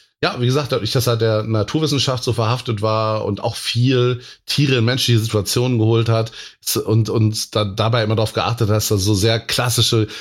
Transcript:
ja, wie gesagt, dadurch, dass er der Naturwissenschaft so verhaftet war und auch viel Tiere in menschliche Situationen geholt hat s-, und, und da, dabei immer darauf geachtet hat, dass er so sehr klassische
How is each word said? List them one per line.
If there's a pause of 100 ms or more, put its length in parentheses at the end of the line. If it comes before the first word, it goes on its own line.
(220)
ja,
wie
gesagt,
dadurch,
dass
er
der
Naturwissenschaft
so
verhaftet
war
und
auch
viel (240)
Tiere
in
menschliche
Situationen
geholt
hat (340)
s-,
und,
und
da,
dabei
immer
darauf
geachtet
hat,
dass
er
so
sehr
klassische (140)